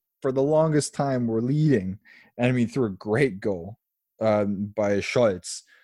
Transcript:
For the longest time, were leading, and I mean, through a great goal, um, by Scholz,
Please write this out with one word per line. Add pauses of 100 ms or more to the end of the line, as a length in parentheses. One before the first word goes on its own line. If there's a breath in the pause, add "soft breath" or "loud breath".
(200)
For
the
longest
time,
were
leading, (360 soft breath)
and
I
mean,
through
a
great
goal, (420)
um,
by
Scholz, (220 soft breath)